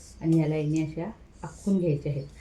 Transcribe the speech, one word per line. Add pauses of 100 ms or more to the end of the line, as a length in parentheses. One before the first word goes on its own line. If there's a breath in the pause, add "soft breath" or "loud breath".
(220 loud breath)
आणि
ह्या
लाईनी
अशा (340)
आखून
घ्यायच्या
आहेत. (160)